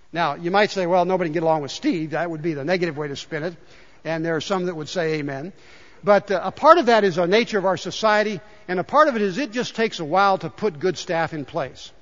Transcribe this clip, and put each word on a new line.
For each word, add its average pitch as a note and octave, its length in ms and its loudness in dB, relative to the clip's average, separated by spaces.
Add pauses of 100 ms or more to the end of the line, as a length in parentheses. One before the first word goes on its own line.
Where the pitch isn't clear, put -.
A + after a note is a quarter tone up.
(120)
Now, D#3+ 220 -2
you E3+ 160 -6
might G3+ 200 4
say, F#3 160 -2
"Well, F3 200 4
nobody F3+ 220 0
can D3+ 60 -6
get E3+ 80 -2
along D#3+ 200 2
with C3 80 -8
Steve." E3 400 -4
That E3+ 200 -4
would D#3 120 -8
be E3 100 -2
the C#3 120 -6
negative E3+ 340 -2
way D3+ 100 -6
to C#3 80 -8
spin D3 260 -8
it. E3+ 140 -8 (480)
And D#3+ 200 -4
there E3 100 0
are D3+ 60 -2
some F#3 260 -2
that F3+ 80 -4
would D3+ 140 -10
say D#3+ 260 -2
amen. C#3+ 380 -8 (500)
But, G3 300 4
uh, F3 100 0
a F#3 80 -4
part D#4+ 280 8
of C4+ 80 2
that A3 180 6
is F#3 100 0
the F3 120 2
nature G#3+ 300 2
of F3+ 80 0
our F#3 120 2
society, G#3 640 0 (260)
and F3+ 140 -2
a E3+ 40 -4
part D4+ 220 4
of C#4 80 0
it G#3+ 80 -2
is G3 160 -2
it C4+ 140 -4
just A#3+ 240 -6
takes A3 240 -2
a E3 40 -4
while F#3+ 340 2
to D#3+ 120 -8
put F3 300 -6
good F3+ 180 -2
staff E3 340 -4
in D3+ 120 -8
place. - 580 -10